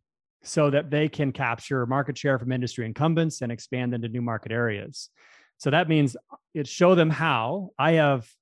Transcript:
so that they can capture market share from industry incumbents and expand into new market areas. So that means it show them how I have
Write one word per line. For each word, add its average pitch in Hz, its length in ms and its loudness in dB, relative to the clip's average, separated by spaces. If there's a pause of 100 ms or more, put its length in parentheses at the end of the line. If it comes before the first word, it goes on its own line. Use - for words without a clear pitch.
(420)
so 147 280 0
that 143 200 0
they 147 180 2
can 139 240 -2
capture 123 540 -4
market 131 300 -2
share 135 220 0
from 123 140 -4
industry 123 320 -4
incumbents 156 580 0
and 120 100 -4
expand 123 420 -6
into 117 140 -6
new 120 140 -6
market 113 300 -6
areas. 113 560 -4 (500)
So 143 120 -2
that 160 180 4
means 147 280 2 (380)
it 147 120 -6
show 180 280 6
them 160 160 6
how 147 680 -2
I 156 140 4
have 143 340 4 (160)